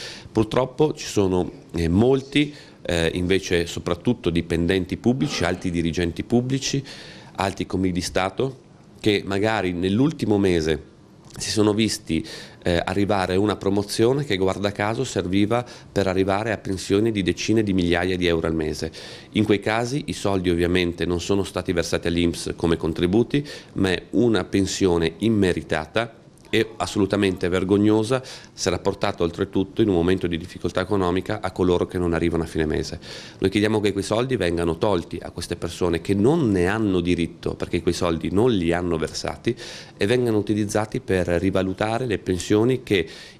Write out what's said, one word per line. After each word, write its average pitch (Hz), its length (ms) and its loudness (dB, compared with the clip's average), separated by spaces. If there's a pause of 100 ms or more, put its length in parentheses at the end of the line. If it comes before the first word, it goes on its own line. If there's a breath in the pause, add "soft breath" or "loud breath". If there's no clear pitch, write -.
(320 loud breath)
Purtroppo 127 640 0
ci - 120 -10
sono, 92 460 2 (240)
eh, 85 140 0
molti, 135 640 2 (280 loud breath)
eh, 82 320 0
invece 90 500 0
soprattutto 87 640 -2
dipendenti 85 680 0
pubblici, 135 480 0
alti 90 260 -2
dirigenti 85 540 -2
pubblici, 131 580 0 (540 loud breath)
alti 95 300 -2
commissari 92 260 0
di 87 100 -2
Stato, 98 580 -2 (420)
che 104 240 2
magari 98 480 0
nell'ultimo 104 640 0
mese 80 580 0 (420)
si - 140 -6
sono 104 200 4
visti, 101 540 -2 (380 loud breath)
eh, 87 200 2
arrivare 95 520 0
una 101 200 2
promozione 113 680 0
che 98 120 -2
guarda 95 340 0
caso 110 320 -2
serviva 101 600 0 (280 loud breath)
per 98 160 0
arrivare 98 440 0
a 95 60 -2
pensioni 98 540 0
di 104 100 -2
decine 98 400 0
di 101 120 0
migliaia 90 440 2
di 90 80 0
euro 85 220 2
al 82 80 0
mese. 78 360 -4 (420 loud breath)
In 107 100 2
quei 101 160 4
casi 120 480 -2
i 87 60 -6
soldi 92 360 0
ovviamente 87 560 2
non 87 160 0
sono 101 220 0
stati 92 300 -4
versati 85 340 0
all'inps 85 480 0
come 85 200 2
contributi, 92 720 0 (260 loud breath)
ma 95 180 2
è 85 200 -2
una 107 340 2
pensione 90 720 2
immeritata 92 960 0 (340)
e 110 280 0
assolutamente 95 720 0
vergognosa 107 760 2 (300 loud breath)
se - 160 -2
rapportata 95 520 -2
oltretutto 95 600 -2
in 110 80 4
un 92 60 4
momento 90 320 2
di 85 100 -4
difficoltà 87 420 -6
economica 92 640 0
a 92 100 -4
coloro 90 340 2
che 95 120 -6
non 87 160 0
arrivano 82 300 0
a - 20 -2
fine 82 200 -2
mese. 78 360 -4 (380 loud breath)
Noi 95 100 0
chiediamo 107 320 2
che 101 100 0
quei 98 140 -4
soldi 123 320 0
vengano 85 400 0
tolti 95 440 -2
a 78 100 -14
queste - 260 -8
persone 85 420 -2
che 98 140 -2
non 123 360 4
ne 90 180 4
hanno 101 340 2
diritto, 85 540 -2
perché - 260 -4
quei 87 120 0
soldi 85 380 -2
non 113 220 4
li 85 180 2
hanno 87 260 0
versati, - 560 -4 (440 loud breath)
e 101 80 2
vengano 120 320 2
utilizzati 107 640 -2
per 92 260 0
rivalutare 95 800 0
le 101 120 -2
pensioni 107 640 2
che 90 240 0 (340 loud breath)